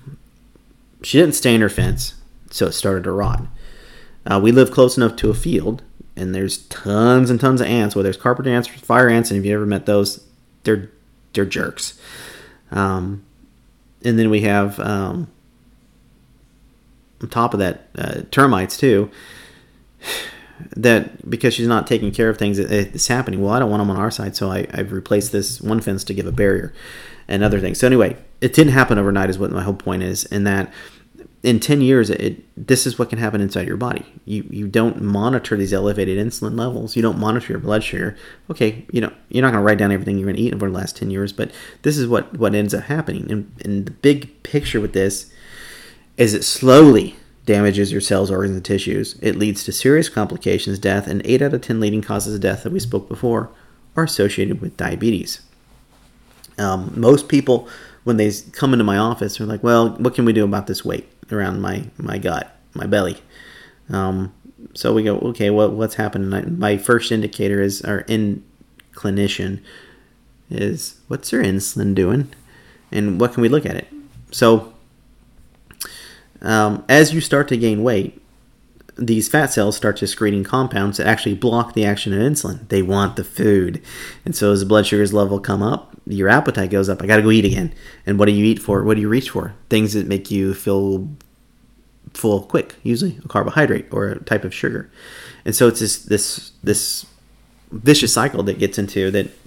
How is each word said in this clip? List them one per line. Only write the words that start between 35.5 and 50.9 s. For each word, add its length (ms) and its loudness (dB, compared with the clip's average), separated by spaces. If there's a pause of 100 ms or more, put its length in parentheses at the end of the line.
these 160 -2
elevated 460 0
insulin 400 -4
levels. 400 -6
You 40 0
don't 160 0
monitor 360 -2
your 80 -6
blood 200 -2
sugar. 360 -6 (320)
Okay, 420 -2
you 80 0
know, 140 -4 (160)
you're 120 0
not 120 4
gonna 100 2
write 140 4
down 160 2
everything 240 -2
you're 120 -2
gonna 140 -2
eat 100 0
over 160 -4
the 60 -6
last 220 -8
ten 140 -6
years, 200 -4
but 200 -6 (320)
this 140 0
is 100 -2
what, 300 -2
what 160 0
ends 200 0
up 100 -4
happening. 480 -6
And, 200 -6 (120)
and 220 -4
the 60 -12
big 520 0
picture 380 -4
with 100 -4
this 400 -2 (840)
is 160 4
it 100 -2
slowly 720 8 (300)
damages 460 2
your 100 -2
cells, 280 0
organs, 260 -2
and 100 -8
tissues. 560 -4
It 160 0
leads 260 -2
to 80 -8
serious 380 2
complications, 680 -4
death, 300 -2